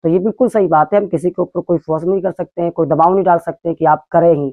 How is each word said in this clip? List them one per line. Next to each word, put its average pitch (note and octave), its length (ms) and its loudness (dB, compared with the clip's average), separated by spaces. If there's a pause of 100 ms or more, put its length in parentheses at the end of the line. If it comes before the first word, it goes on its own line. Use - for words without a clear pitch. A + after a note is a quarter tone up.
तो E3 60 0
ये F3 100 2
बिल्कुल A3 300 0
सही G3+ 180 0
बात G3 280 2
है, G3+ 60 4
हम G#3 60 -6
किसी E3+ 240 -2
के F3+ 120 -6
ऊपर F3 180 -6
कोई E3+ 180 -2
force D#3+ 260 -4
नहीं F#3 180 -2
कर F3 100 -4
सकते - 300 -8
हैं, E3+ 80 -2
कोई E3 160 -2
दबाव D#3+ 280 2
नहीं F#3+ 100 0
डाल E3+ 140 2
सकते E3 360 -6
कि D#3+ 100 -4
आप D3+ 280 2
करें E3+ 220 4
ही C#3+ 180 -4